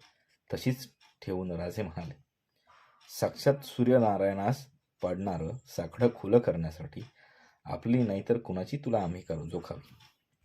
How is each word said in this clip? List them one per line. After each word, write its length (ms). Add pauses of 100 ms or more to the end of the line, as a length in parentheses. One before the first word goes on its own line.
(540)
तशीच 340 (340)
ठेवून 280
राजे 320
म्हणाले, 320 (1080)
"साक्षात 340
सूर्यनारायणास 1120 (360)
पाडणारं 480 (160)
साकडं 480
खुलं 240
करण्यासाठी 600 (640)
आपली 380
नाहीतर 360
कुणाची 380
तुला 220
आम्ही 220
करू 240
जोखावी? 500 (500)